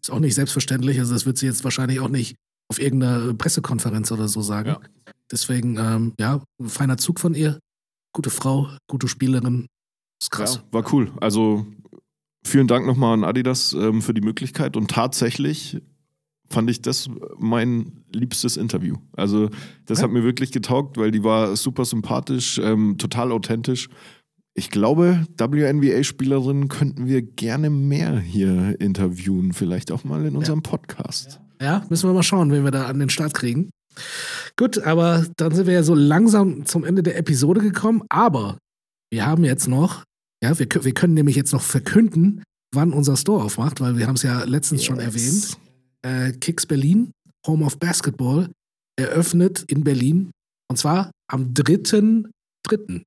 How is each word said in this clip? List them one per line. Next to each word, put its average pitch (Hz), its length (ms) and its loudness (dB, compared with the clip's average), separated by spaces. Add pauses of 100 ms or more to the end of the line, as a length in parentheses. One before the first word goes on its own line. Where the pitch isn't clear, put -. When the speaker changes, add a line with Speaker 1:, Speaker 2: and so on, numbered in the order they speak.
Speaker 1:
ist - 80 -8
auch - 120 -4
nicht 135 140 2
selbstverständlich. 131 640 0
Also 120 140 0
das 120 120 -2
wird 131 120 -2
sie 135 100 -2
jetzt 123 180 -4
wahrscheinlich 131 340 -2
auch 131 100 -4
nicht 127 260 -4 (340)
auf 123 120 -6
irgendeiner 123 520 0
Pressekonferenz 110 800 -2
oder 107 160 -2
so 110 120 -2
sagen. 104 280 -4
Speaker 2:
Ja. - 100 -4 (500)
Speaker 1:
Deswegen, 120 480 -2
ähm, 110 400 0
ja, 135 240 0 (180)
ein 117 100 -8
feiner 131 280 0
Zug - 220 -2
von 170 160 0
ihr. 151 240 0 (540)
Gute - 160 2
Frau, 135 400 0 (200)
gute 127 200 -2
Spielerin. 127 580 0 (540)
Ist - 100 -6
krass. 107 240 -2
Speaker 2:
Ja, 113 160 -14
war 113 220 0
cool. 123 260 2
Also 107 480 2 (800)
vielen 135 220 4
Dank 120 200 2
nochmal 123 260 2
an 107 120 2
Adidas, 127 480 -2
ähm, 110 280 0
für 113 120 -2
die 107 80 0
Möglichkeit 131 560 -4
und 107 120 -2
tatsächlich 127 920 -2 (680)
fand 113 200 0
ich 120 120 -2
das 123 280 -4 (280)
mein 117 680 -2 (100)
liebstes 120 440 -4
Interview. 92 380 -4 (180)
Also 104 360 0 (360)
das 110 140 -2
Speaker 1:
Ja. 120 60 2
Speaker 2:
hat 110 60 -2
mir 120 120 0
wirklich 123 280 -2
getaugt, 131 460 -2
weil 110 140 2
die 107 120 0
war 110 340 2
super 127 280 -2
sympathisch, 123 760 -2
ähm, 107 360 2
total 120 340 -2
authentisch. 117 580 -2 (640)
Ich - 160 -6
glaube, 160 560 4 (120)
W-N-B-A-Spielerinnen 139 1300 0
könnten 135 400 -2
wir 131 140 2
gerne 120 480 -4
mehr 143 500 0
hier 92 600 0
interviewen, 92 720 -2
vielleicht 87 380 -4
auch - 120 -6
mal 151 220 -4
in 147 80 -2
Speaker 1:
Ja. 139 60 -2
Speaker 2:
unserem 156 220 -2
Podcast. - 760 -10 (220)
Speaker 1:
Ja, 160 280 -2
müssen 170 200 0
wir 185 40 4
mal 180 100 4
schauen, 175 280 2
wen 143 140 2
wir 139 60 2
da 135 160 -2
an 135 120 -4
den 135 100 0
Start 151 240 -4
kriegen. 127 360 -2 (880)
Gut, 247 220 2
aber 165 460 4 (120)
dann 160 160 0
sind 180 140 2
wir 185 60 4
ja 175 100 6
so 165 120 4
langsam 175 720 4
zum 165 180 -2
Ende 180 200 2
der 175 140 -2
Episode 160 440 2
gekommen, 208 480 0
aber 139 480 0 (540)
wir 113 140 -2
haben 160 180 4
jetzt 131 240 2
noch, 139 360 0 (400)
ja, 147 140 2
wir 139 100 0
kö-, 156 160 0
wir 131 100 0
können 175 200 4
nämlich 143 220 4
jetzt 139 180 0
noch 127 80 0
verkünden, 202 800 2 (320)
wann 151 200 2
unser 139 220 2
Store 196 280 0
aufmacht, 113 360 -4
weil 123 180 0
wir 117 100 0
haben's 127 160 -2
ja 123 200 0
letztens 139 400 -2
schon 127 160 -2
Speaker 2:
Yes. 117 60 -6
Speaker 1:
erwähnt. 120 520 -2 (460)
Äh, 127 360 -2
Kicks - 260 -4
Berlin, 160 460 2 (340)
Home 156 180 2
of 139 140 -2
Basketball, 165 720 -2 (480)
eröffnet 170 720 2
in 143 160 0
Berlin 147 480 2 (360)
und 127 100 -4
zwar 175 340 0 (160)
am 127 260 -4
dritten 208 800 2 (320)
dritten. 202 440 -4